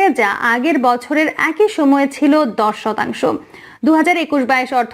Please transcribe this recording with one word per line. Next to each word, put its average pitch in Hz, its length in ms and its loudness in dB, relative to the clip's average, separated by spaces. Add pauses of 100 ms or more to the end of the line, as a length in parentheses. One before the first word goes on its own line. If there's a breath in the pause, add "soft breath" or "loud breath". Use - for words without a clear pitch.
(140)
যা 220 160 0 (200)
আগের 247 320 0
বছরের 262 460 0 (160)
একই 330 260 0
সময়ে 277 400 2
ছিল 294 240 0 (220)
দশ 214 260 0
শতাংশ। 220 400 -4 (640 loud breath)
দুহাজার 320 340 2
একুশ 302 280 -2
বাইশ 254 280 -2
অর্থ 240 200 -2